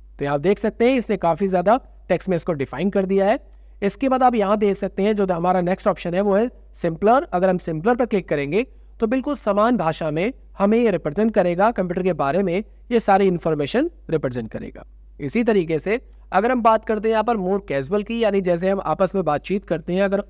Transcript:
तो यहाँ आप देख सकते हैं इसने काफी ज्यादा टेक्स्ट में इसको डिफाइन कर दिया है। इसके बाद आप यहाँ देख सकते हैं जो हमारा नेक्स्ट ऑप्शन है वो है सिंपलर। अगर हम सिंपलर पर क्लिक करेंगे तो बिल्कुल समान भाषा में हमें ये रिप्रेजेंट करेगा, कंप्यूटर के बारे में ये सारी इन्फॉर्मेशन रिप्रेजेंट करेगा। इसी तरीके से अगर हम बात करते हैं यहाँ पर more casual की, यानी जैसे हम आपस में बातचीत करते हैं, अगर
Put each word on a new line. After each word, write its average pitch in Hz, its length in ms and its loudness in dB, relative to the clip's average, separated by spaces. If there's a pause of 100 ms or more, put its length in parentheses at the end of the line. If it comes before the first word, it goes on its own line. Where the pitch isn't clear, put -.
(180)
तो 143 60 -6
यहाँ 143 100 -2
आप 147 60 0
देख 190 180 2
सकते 226 320 0
हैं 269 80 2
इसने 208 200 -2
काफी 190 300 0
ज्यादा 185 300 2 (300)
टेक्स्ट 180 200 -2
में 180 80 2
इसको 170 180 -4
डिफाइन 143 360 -4
कर 190 160 0
दिया 196 200 0
है। 240 120 2 (440)
इसके 202 260 -2
बाद 254 140 0
आप 247 120 4
यहाँ 208 240 2
देख 202 180 2
सकते 196 260 -4
हैं 214 140 2
जो 202 100 0
हमारा 180 340 0
नेक्स्ट 180 280 -2
ऑप्शन 175 260 -4
है 185 60 0
वो 202 140 2
है 233 160 2 (240)
सिंपलर। 202 580 0
अगर 185 180 2
हम 180 80 0
सिंपलर 170 360 -2
पर 240 120 -2
क्लिक 202 220 -2
करेंगे 151 380 -2 (340)
तो 233 60 -2
बिल्कुल 262 300 -2
समान 214 400 2
भाषा 160 340 -2
में 175 220 -2 (260)
हमें 208 200 2
ये 240 120 2
रिप्रेजेंट 185 440 0
करेगा, 180 360 2
कंप्यूटर 185 320 -2
के 180 100 2
बारे 151 300 0
में 190 220 -2 (260)
ये 233 100 2
सारी 196 260 4
इन्फॉर्मेशन 170 640 0 (200)
रिप्रेजेंट 127 400 -4
करेगा। - 340 -14 (360)
इसी 147 240 -2
तरीके 175 340 0
से 214 220 -4 (320)
अगर 208 200 2
हम 247 100 -2
बात 220 220 4
करते 214 240 -2
हैं 226 40 2
यहाँ 220 120 2
पर 233 120 0
more 190 260 -2
casual 147 420 -4
की, 233 140 -6
यानी 202 220 2
जैसे 180 300 0
हम 196 100 0
आपस 175 340 0
में 190 100 -2
बातचीत 156 400 -2
करते 160 280 -6
हैं, 190 100 0
अगर 196 280 0